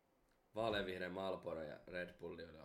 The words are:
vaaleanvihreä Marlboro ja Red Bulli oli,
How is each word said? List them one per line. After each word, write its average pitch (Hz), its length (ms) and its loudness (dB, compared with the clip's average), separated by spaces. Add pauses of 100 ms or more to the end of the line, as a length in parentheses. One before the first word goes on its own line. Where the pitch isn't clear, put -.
(560)
vaaleanvihreä 98 540 4
Marlboro 90 540 0
ja 73 240 -6
Red 90 260 -2
Bulli 82 300 -6
oli, 80 220 -12